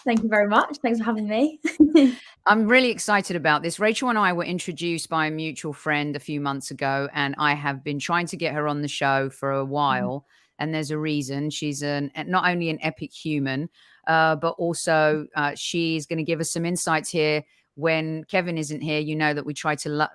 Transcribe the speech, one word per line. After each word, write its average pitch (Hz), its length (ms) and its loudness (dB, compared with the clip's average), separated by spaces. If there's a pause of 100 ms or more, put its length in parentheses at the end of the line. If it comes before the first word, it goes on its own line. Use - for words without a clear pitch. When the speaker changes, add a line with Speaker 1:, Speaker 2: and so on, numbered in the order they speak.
Speaker 1:
Thank 226 200 2
you 226 40 0
very 208 200 4
much. 220 300 2
Thanks 233 200 0
for 220 60 -4
having 220 240 -2
me. 254 320 0 (440)
<laughs> 247 140 4 (280)
Speaker 2:
I'm 214 200 6
really 247 240 6
excited 196 460 0
about 151 260 4
this. 165 160 -4
Rachel 220 300 2
and 226 100 2
I 190 140 4
were 170 120 -2
introduced 170 640 -4
by 160 180 0
a 151 40 -2
mutual 156 420 -6
friend 147 440 -2
a 143 40 -8
few 147 200 -6
months 139 320 -4
ago, 139 420 -2
and 139 240 -2
I 147 160 2
have 139 300 -4
been 143 160 -4
trying 170 260 -2
to 160 100 -8
get 151 180 -4
her 151 120 -2
on 147 160 -2
the 143 60 -2
show 135 420 0
for 139 220 -4
a 135 100 0
Speaker 1:
Mm-hmm. 135 80 -6
Speaker 2:
while, 135 560 0 (320)
and 156 160 -4
there's 151 160 -4
a 151 80 -4
reason. 147 520 -2
She's 147 340 -6
an, 143 260 -2 (160)
not 180 240 0
only 175 200 -2
an 156 120 -4
epic 156 300 -6
human, 143 580 -4 (380)
uh, 160 260 4
but 165 240 -2
also, 156 800 2
uh, 147 180 0
she's 160 520 -2
gonna 165 180 -4
give 160 160 -2
us 165 100 -4
some 170 160 -2
insights 165 420 -2
here. 151 360 0 (320)
When 160 480 -2
Kevin 175 340 -2
isn't 151 220 -6
here, 151 180 -2
you 151 160 -4
know 156 180 2
that 147 140 -6
we 147 80 -6
try 151 220 -2
to - 120 -8
lo-, 151 260 0